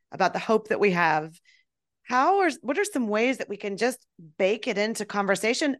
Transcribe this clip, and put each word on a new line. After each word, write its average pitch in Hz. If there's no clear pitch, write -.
about 175
the 185
hope 220
that -
we 202
have, 160
how 285
are, 359
what 262
are 392
some 285
ways 220
that -
we 202
can 202
just 240
bake 202
it 208
into 214
conversation? 214